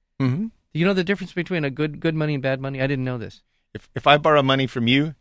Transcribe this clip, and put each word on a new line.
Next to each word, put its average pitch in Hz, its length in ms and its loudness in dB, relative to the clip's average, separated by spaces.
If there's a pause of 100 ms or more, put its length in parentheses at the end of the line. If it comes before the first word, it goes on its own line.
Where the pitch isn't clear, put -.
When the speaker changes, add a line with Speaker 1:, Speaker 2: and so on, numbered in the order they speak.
(200)
Speaker 1:
Mm-hmm. 139 280 -2 (260)
Speaker 2:
Do 151 60 -2
you 170 60 4
know 196 80 2
the 185 100 0
difference 190 300 -4
between 170 300 -4
a 139 60 -2
good, 147 300 -6
good 160 160 -2
money 151 200 -2
and 135 80 -6
bad 135 160 -2
money? 135 220 -6
I 135 60 -4
didn't 135 180 -2
know 127 140 -4
this. 101 220 -14 (320)
Speaker 1:
If, - 220 -16
if - 120 -2
I 143 100 10
borrow 147 240 4
money 135 260 2
from 120 200 -2
you, 143 340 2